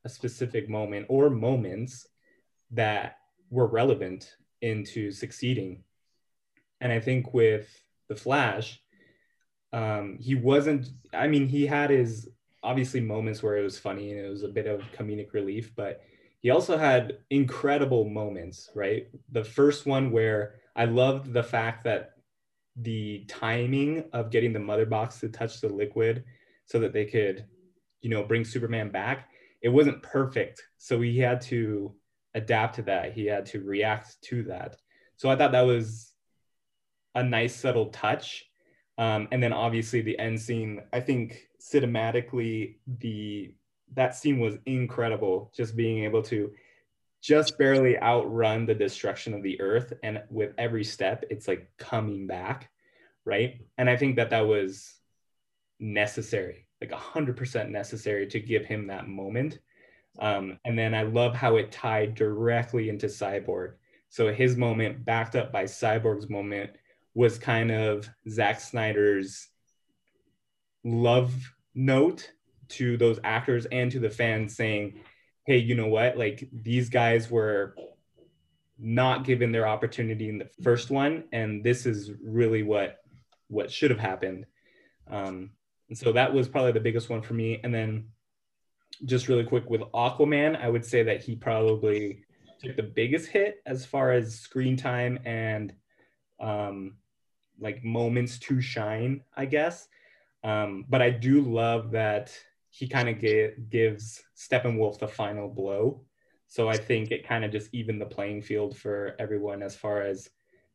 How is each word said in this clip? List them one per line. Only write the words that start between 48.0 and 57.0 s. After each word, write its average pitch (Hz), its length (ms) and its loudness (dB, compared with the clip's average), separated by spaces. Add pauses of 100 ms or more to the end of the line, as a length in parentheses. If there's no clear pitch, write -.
the 110 80 2
destruction 107 600 -2
of 98 100 -6
the 95 160 -4
earth. 107 420 0
And 107 280 -6
with 107 280 -2
every 113 280 -2
step, - 440 -4
it's, 110 180 -8
like, 92 300 -4
coming 104 480 -4
back, 92 460 -8 (540)
right? 110 360 0 (160)
And 127 120 4
I 123 80 4
think 135 180 2
that 117 140 2
that 110 180 2
was 101 480 0 (840)
necessary, 104 880 -2 (120)
like, - 120 -10
a - 60 -6
hundred 139 380 -4